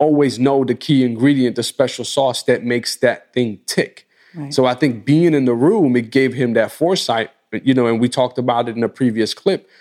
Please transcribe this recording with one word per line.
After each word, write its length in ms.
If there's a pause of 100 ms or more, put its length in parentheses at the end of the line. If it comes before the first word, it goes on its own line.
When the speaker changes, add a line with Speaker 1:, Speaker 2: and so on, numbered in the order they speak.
Speaker 1:
always 400
know 240
the 100
key 300
ingredient, 500
the 80
special 420
sauce 380
that 220
makes 320
that 360
thing 340
tick. 420 (260)
Speaker 2:
Right. 180
Speaker 1:
So 120
I 100
think 300
being 300
in 100
the 100
room, 400
it 160
gave 240
him 200
that 180
foresight, 580 (320)
you 120
know, 120
and 140
we 80
talked 300
about 300
it 80
in 60
a 60
previous 460
clip. 340 (120)